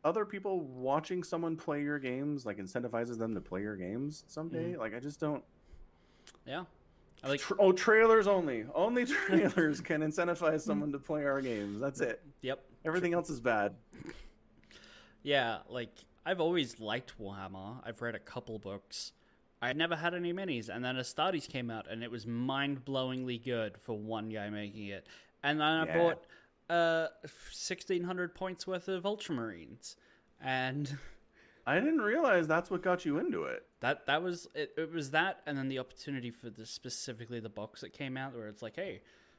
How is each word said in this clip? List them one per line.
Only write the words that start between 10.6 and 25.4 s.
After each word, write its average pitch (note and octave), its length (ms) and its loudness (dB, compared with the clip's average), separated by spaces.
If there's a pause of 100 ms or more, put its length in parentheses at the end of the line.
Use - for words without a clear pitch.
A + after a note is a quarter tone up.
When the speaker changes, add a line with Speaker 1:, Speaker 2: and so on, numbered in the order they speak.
Speaker 2:
<laughs> - 40 -6
Speaker 1:
someone D3 260 0
to C#3 80 -4
play D3+ 260 -2
our C#3 160 2
games. G#2 380 -2
That's C3+ 220 -2
it. A#2+ 200 -2 (200)
Speaker 2:
Yep. C3 220 -4 (220)
Speaker 1:
Everything E3+ 280 0
Speaker 2:
Tra- F3 60 4
Speaker 1:
else E3 120 -4
is C3 100 -4
bad. G#2+ 340 4 (1500)
Speaker 2:
Yeah, B2+ 360 2 (100)
like, A#2+ 220 -6 (340)
I've F3+ 160 -2
always D#3+ 380 2
liked A2+ 400 -4
Warhammer. G2 640 -10
I've A2+ 160 -10
read A#2 140 -4
a G2 40 -6
couple A2+ 400 -10
books. - 540 -10 (480)
I B2+ 120 0
never E3 220 0
had E3+ 180 2
any F3 200 0
minis, D3 360 -2
and A#2+ 140 -4
then B2+ 120 0
Astartes D3+ 520 0
came A#2+ 220 -4
out, A2 200 -8
and A2+ 140 -6
it A#2 80 -8
was A2+ 160 -8
mind-blowingly B2+ 1160 0
good A2+ 340 -2
for A2 200 -6
one A2 320 -4
guy G#2 200 -4
making G#2 380 -8
it. G2 200 -10 (340)